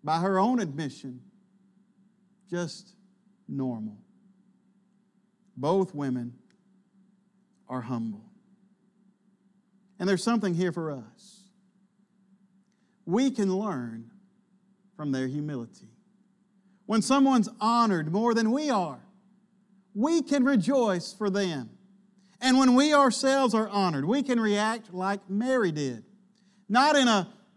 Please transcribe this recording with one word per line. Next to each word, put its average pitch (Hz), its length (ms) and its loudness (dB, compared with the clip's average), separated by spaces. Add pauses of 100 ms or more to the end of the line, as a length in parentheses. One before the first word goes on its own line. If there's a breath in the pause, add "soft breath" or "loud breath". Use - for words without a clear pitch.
by 156 140 0
her 190 200 0
own 233 220 2
admission, 139 600 -8 (1300)
just 170 420 -8 (560)
normal. 120 480 -6 (1600)
Both 175 380 -2
women 127 400 -6 (1300)
are 127 140 -8
humble. 113 440 -6 (1800)
And 185 80 -2
there's 185 140 0
something 208 320 0
here 175 160 0
for 160 220 -6
us. - 500 -18 (1600)
We 240 280 0
can 196 200 -2
learn 123 600 -6 (840)
from 151 140 -6
their 131 160 -2
humility. 143 600 -8 (1000 soft breath)
When 214 160 2
someone's 262 460 4 (120)
honored 214 520 0
more 226 200 0
than 220 200 2
we 294 180 -2
are, 165 300 -2 (960)
we 294 280 0
can 269 220 0
rejoice 226 680 2
for 208 180 -4
them. 170 400 -4 (680 soft breath)
And 254 180 4
when 254 180 6
we 294 180 6
ourselves 269 600 4
are 220 140 0
honored, 180 360 0
we 247 180 0
can 247 160 0
react 214 560 -2
like 190 340 -6
Mary 220 440 0
did. 135 320 -6 (640 soft breath)
Not 269 260 4
in 262 140 4
a 202 200 2 (280)